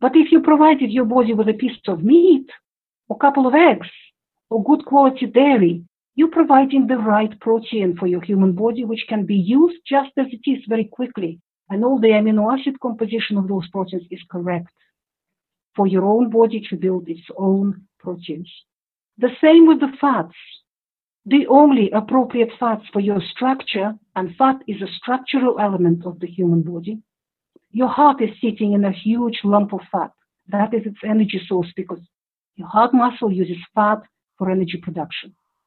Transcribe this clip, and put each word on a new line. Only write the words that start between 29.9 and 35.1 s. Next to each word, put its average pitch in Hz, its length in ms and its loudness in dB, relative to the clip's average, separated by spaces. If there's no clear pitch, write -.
fat. 170 180 -6
That 202 240 -2
is 220 140 -4
its 208 180 -12
energy 214 420 -2
source, 175 300 -4
because 175 240 -12
your 170 120 -16
heart 240 260 0
muscle 240 360 0
uses 180 280 -4
fat 214 260 0
for 185 120 -4
energy 180 320 -4
production. - 520 -12